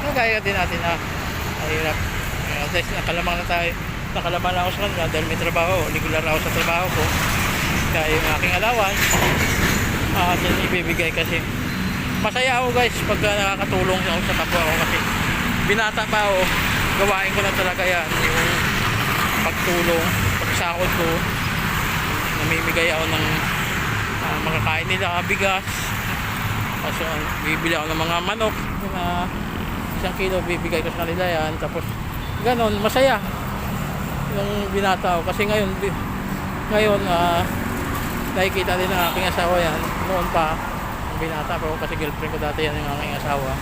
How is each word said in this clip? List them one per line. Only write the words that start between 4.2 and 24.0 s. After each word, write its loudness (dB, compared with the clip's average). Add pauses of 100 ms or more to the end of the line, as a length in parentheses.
na 0
ako 0
sa -2
kanila 0
dahil 0
may -2
trabaho, 2 (160)
regular 0
ako 2
sa -2
trabaho 2
ko. 2 (920)
Kaya 2
yung 2
aking 2
allowance, 2 (1160)
ah, 4
yun 2
ibibigay 0
kasi 0 (800)
masaya 2
ako, 0
guys, 4 (120)
pagka 2
nakakatulong 2
ako 0
sa 0
kapwa 0
ko 2 (100)
kasi 0 (760)
binata 2
pa 4
ako, 4 (600)
gawain 2
ko 0
na 2
talaga 0
yan, 2 (180)
yung 2 (960)
pagtulong, 2 (360)
pagsahod 0
ko, 2 (1400)
namimigay 2
ako 0
ng, 0 (1000)